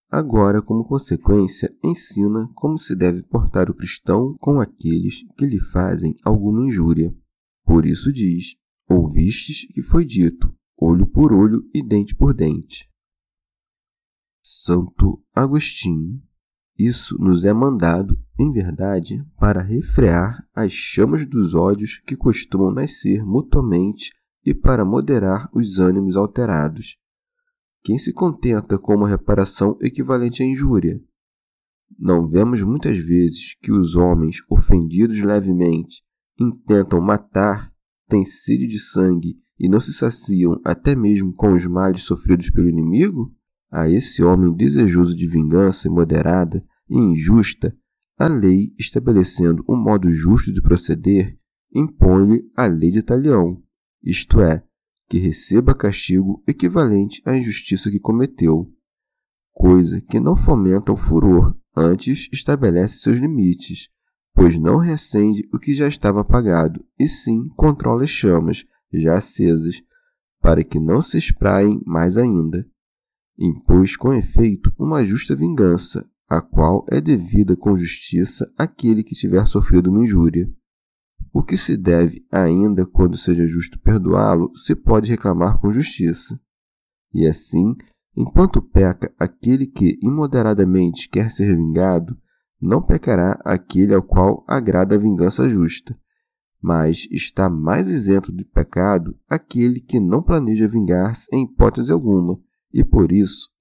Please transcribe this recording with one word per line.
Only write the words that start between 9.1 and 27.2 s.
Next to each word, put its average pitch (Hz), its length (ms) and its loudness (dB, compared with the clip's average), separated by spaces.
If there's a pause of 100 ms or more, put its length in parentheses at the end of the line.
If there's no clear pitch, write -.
que - 80 -10
foi - 240 2
dito, 90 500 0 (240)
olho 87 280 2
por 143 260 2
olho 107 400 2
e 147 100 -4
dente 104 320 -2
por 139 200 2
dente." 80 560 -6 (1500)
Santo - 840 -2 (100)
Agostinho. 127 880 -4 (560)
Isso 117 420 -2
nos 90 240 2
é 101 80 2
mandado, 98 680 0 (220)
em 151 100 0
verdade, 98 720 -4 (160)
para 101 240 2
refrear 98 800 0 (120)
as 104 180 -4
chamas 143 540 -2
dos 107 280 -2
ódios 101 500 -2
que 135 120 -10
costumam 95 560 -2
nascer 110 520 -4
mutuamente 104 840 0 (340)
e 143 100 0
para 127 300 2
moderar 104 680 -2
os 104 260 -4
ânimos 92 380 2
alterados. 98 800 -4 (880)